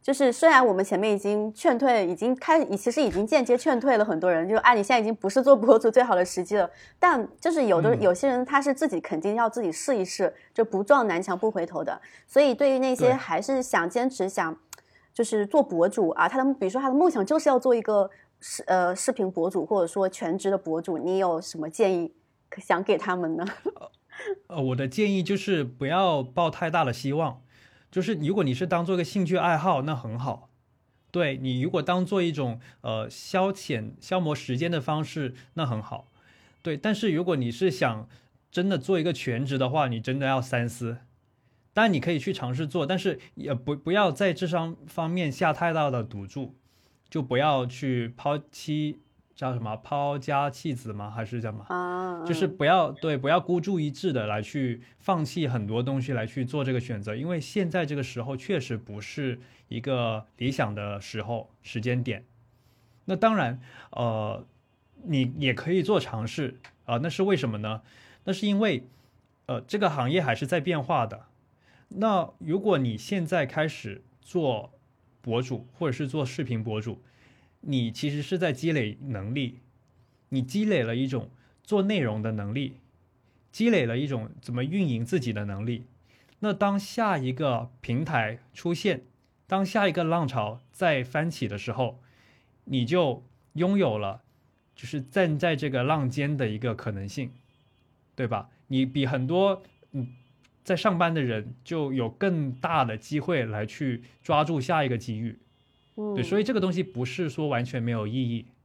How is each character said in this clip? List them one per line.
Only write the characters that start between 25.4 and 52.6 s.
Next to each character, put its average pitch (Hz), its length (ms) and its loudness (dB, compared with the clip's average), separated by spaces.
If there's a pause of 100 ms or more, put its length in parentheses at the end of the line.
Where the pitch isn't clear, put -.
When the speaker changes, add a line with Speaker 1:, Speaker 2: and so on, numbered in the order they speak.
Speaker 2:
不 127 240 -6
要 165 360 2
抱 160 260 0
太 165 200 -4
大 165 160 2
的 120 80 0
希 139 200 -4
望， 151 280 -2 (500)
就 180 100 -2
是 220 140 0
如 151 200 -2
果 196 100 2
你 127 80 2
是 170 140 -2
当 170 180 0
做 185 100 0
一 - 20 0
个 175 60 0
兴 185 220 0
趣 180 100 0
爱 165 220 4
好， 151 240 2
那 151 140 -2
很 117 220 -6
好。 127 320 -6 (600)
对， 147 260 0
你 131 240 -2
如 165 80 0
果 180 120 0
当 180 240 2
做 190 160 0
一 170 100 2
种， 123 280 -4 (220)
呃， 113 280 -4
消 190 420 -2
遣、 110 480 -6
消 185 200 -2
磨 156 160 0
时 123 220 -4
间 165 140 0
的 160 80 0
方 151 240 -2
式， 139 320 -6 (200)
那 160 100 -2
很 110 160 -2
好。 - 260 -12 (540)
对， 156 160 -4
但 208 160 0
是 208 180 0
如 160 140 0
果 175 100 2
你 123 160 0
是 180 200 2
想 117 360 -2 (440)
真 180 180 0
的 185 80 2
做 180 220 2
一 156 40 0
个 175 80 2
全 127 340 -2
职 135 120 -2
的 127 120 2
话， 143 180 2
你 117 120 -2
真 131 200 -2
的 139 80 -2
要 131 140 2
三 120 280 -2
思。 117 300 -8 (720)
当 220 140 4
然 202 80 4
你 143 80 0
可 170 100 -2
以 156 80 0
去 127 140 -4
尝 123 200 -4
试 151 140 -2
做， 143 180 -2
但 185 140 -2
是 185 200 -2 (160)
也 139 180 -6
不， 127 200 -4
不 160 200 -2
要 196 180 4
在 180 220 2
这 185 120 -4
双 165 300 -2 (100)
方 160 240 -4
面 170 220 0
下 160 220 2
太 170 180 0
大 156 180 2
的 120 140 -2
赌 98 240 -10
注， - 280 -10 (540)
就 160 120 -2
不 127 160 0
要 139 280 4
去 123 520 -2
抛 147 200 -2 (140)
妻， 151 480 -4 (340)
叫 131 200 -4
什 120 80 -4
么？ 110 160 -6
抛 143 400 -2
家 139 320 0
弃 135 240 -6
子 120 180 -8
吗？ 104 180 -8
还 113 140 -8
是 117 160 -6
叫 110 120 -6
什 107 60 -10
么？ 104 120 -14
Speaker 1:
啊， 180 520 -6
嗯。 165 40 -10
Speaker 2:
就 170 80 -2
是 160 140 0
不 185 180 -2